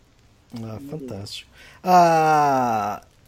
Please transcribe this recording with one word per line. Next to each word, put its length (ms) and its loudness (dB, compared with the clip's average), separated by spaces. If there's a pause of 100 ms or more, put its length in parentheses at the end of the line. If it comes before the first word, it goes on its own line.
(640)
Ah, 140 -14 (120)
fantástico. 580 -14 (640)
Ah, 880 0 (260)